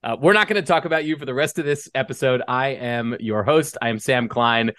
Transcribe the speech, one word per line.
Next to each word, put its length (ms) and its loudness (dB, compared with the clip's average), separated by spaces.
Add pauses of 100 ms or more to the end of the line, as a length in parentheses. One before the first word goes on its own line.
Uh, 160 -4
we're 140 4
not 160 2
gonna 140 0
talk 240 0
about 180 0
you 140 -4
for 80 -10
the 80 -6
rest 240 0
of 80 -2
this 280 -4
episode. 540 0
I 200 0
am 520 -4
your 220 -2
host. 400 2
I 80 2
am 80 -2
Sam 300 0
Klein. 500 2